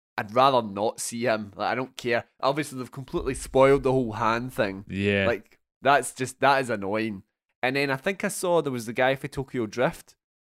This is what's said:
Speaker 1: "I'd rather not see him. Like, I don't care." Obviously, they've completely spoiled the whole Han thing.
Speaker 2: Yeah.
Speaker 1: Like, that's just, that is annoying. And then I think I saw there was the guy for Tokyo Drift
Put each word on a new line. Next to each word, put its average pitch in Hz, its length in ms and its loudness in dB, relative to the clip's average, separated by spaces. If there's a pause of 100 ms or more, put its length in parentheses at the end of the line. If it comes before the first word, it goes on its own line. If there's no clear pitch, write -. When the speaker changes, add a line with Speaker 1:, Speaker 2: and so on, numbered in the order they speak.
(180)
Speaker 1:
"I'd 107 160 -8
rather 127 280 6
not 104 380 -4
see 117 260 -6
him. 110 300 -2
Like, 95 160 -2
I 110 40 0
don't 131 220 -6
care." 117 280 -2 (160)
Obviously, 139 360 -2
they've 127 140 -10
completely 135 420 -6
spoiled 135 500 4
the 131 80 2
whole 127 220 0
Han 117 360 0
thing. 101 380 -2
Speaker 2:
Yeah. 98 380 2
Speaker 1:
Like, - 340 -4 (220)
that's 131 320 2
just, - 260 -8
that 135 220 4
is 123 80 -4
annoying. 104 540 -4 (400)
And 127 120 0
then 139 140 0
I 135 80 0
think 190 260 -4
I 214 40 -2
saw 175 340 0
there 143 100 -2
was 123 140 -6
the 117 80 -8
guy 127 220 2
for 139 120 -10
Tokyo 131 380 -6
Drift 120 500 -4 (280)